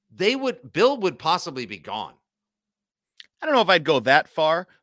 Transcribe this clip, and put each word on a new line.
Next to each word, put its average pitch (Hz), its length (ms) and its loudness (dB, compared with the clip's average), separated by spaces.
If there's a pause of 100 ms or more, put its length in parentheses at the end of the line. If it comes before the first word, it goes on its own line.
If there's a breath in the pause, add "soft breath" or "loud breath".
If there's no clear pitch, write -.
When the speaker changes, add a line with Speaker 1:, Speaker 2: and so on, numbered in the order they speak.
(140)
Speaker 1:
They 196 220 0
would, 247 360 -8
Bill 247 260 2
would 180 200 -4
possibly 156 480 -4
be 98 120 -14
gone. 95 360 -10 (1300)
Speaker 2:
I - 60 -8
don't 302 80 0
know 247 60 4
if 185 80 0
I'd 175 160 2
go 143 160 2
that 135 280 4
far, 165 380 -2 (160 soft breath)